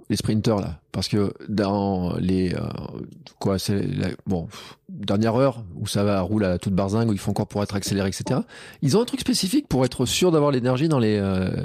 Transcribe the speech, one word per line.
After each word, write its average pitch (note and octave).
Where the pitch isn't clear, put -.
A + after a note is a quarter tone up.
les G#2+
sprinteurs, G#2+
là ? E2+
Parce F#2+
que G2+
dans G2
les, F#2
euh, D#2
quoi, G2
c'est G2+
la, F#2+
bon, F2+
pff, -
dernière G#2+
heure, A#2+
où A2
ça G2+
va, G2+
roule G#2
à F2+
toute G2
barzingue, G2+
où A2
ils G2
font G2+
encore G2+
pour G2+
être G2+
accélérés, G2
et -
cetera. A#2+
Ils C#3
ont A3
un -
truc B3
spécifique B3
pour C3
être B2
sûr F3+
d'avoir D3
l'énergie B2+
dans D3
les, G#2+
euh, F#2+